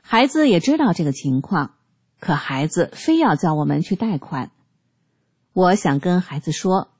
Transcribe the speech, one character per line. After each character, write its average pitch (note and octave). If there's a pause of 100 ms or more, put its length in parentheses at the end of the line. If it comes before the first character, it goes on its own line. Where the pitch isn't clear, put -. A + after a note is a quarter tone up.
孩 A#3+
子 D4+
也 F3
知 D4
道 A3+
这 E3+
个 D3
情 C3
况， D3+ (440)
可 -
孩 C#3+
子 E3
非 D#4+
要 A3+
叫 D#3
我 D3+
们 D3
去 F#3+
贷 G#3
款。 - (1040)
我 F#3
想 C#3+
跟 F3+
孩 D3
子 E3
说 F#3+ (100)